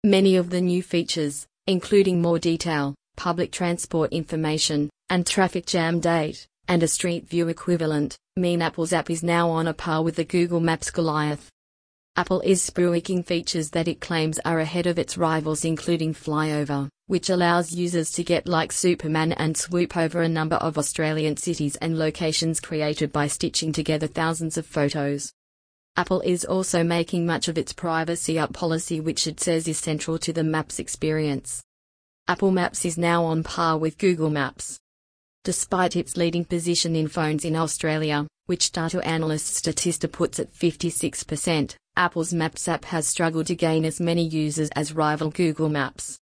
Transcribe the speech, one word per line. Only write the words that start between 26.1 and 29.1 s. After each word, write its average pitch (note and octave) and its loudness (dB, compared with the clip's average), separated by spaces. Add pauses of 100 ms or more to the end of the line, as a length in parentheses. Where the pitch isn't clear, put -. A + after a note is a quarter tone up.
is F3 0
also F#3 0
making E3+ 0
much E3 -2
of E3 -2
its - -4
privacy E3 -2
up D3+ -2
policy, E3 -2
which D#3 -2